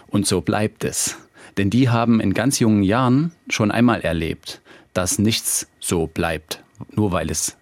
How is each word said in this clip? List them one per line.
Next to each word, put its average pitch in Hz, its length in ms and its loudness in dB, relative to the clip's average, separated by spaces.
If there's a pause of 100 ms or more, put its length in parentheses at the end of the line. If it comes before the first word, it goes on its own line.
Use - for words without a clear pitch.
und 101 200 0
so 90 140 0
bleibt 104 420 -2
es.“ - 340 -6 (400)
Denn 98 120 0
die 123 200 2
haben 117 300 2
in 101 140 0
ganz 117 260 0
jungen 107 240 4
Jahren 127 480 2 (180)
schon 107 220 0
einmal 117 300 4
erlebt, 82 600 -4 (320)
dass 90 260 -2
nichts - 480 0 (120)
so 82 280 -2
bleibt, 82 560 -6 (320)
nur 104 160 0
weil 82 180 -2
es - 320 -6